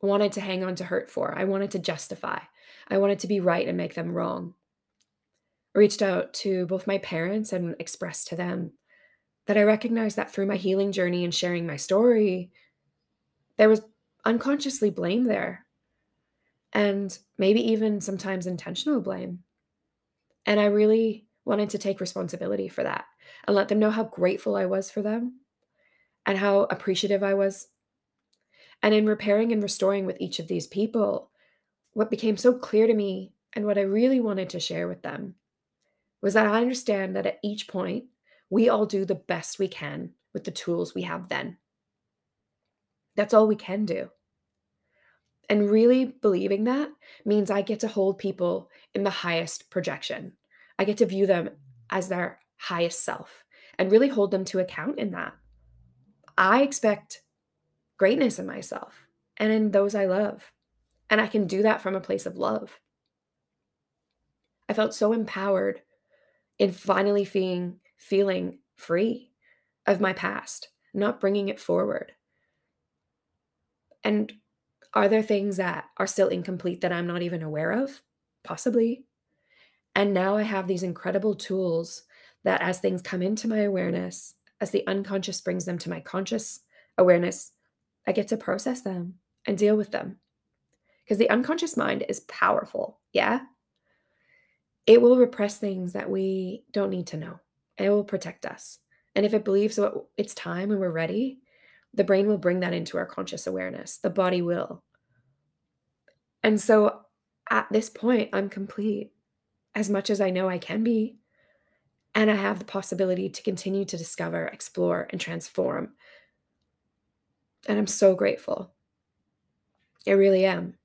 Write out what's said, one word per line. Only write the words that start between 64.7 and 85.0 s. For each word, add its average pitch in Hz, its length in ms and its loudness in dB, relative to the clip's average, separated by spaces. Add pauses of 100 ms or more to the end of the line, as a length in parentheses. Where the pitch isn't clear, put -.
felt 220 200 0
so 214 180 2
empowered 196 720 -2 (760)
in 202 140 4
finally 196 540 0
feeling, 180 540 -2 (180)
feeling 190 640 0 (180)
free 196 540 -2 (540)
of 190 140 4
my 190 140 2
past, - 560 -8 (240)
not 202 260 -2
bringing 196 300 0
it 196 100 -8
forward. - 540 -2 (1900)
And 214 280 0 (640)
are 208 140 4
there 220 160 4
things 202 340 0
that 180 280 -4 (120)
are 196 100 0
still 196 200 6
incomplete 180 540 -4
that 175 100 0
I'm 175 160 -4
not 175 140 -4
even 170 200 -4
aware 156 300 -4
of? 277 300 -4 (420)
Possibly. 233 600 -2 (920)
And 202 180 2
now 190 240 2
I 214 60 0
have 196 240 -4
these 180 160 -2
incredible 190 500 -2
tools 175 720 -4 (400)
that 185 180 2
as 180 180 0
things 185 220 -2
come 180 200 -6
into 214 260 -2
my 220 120 0
awareness, 180 760 -2 (240)
as 196 120 -4
the - 160 0
unconscious 196 520 -4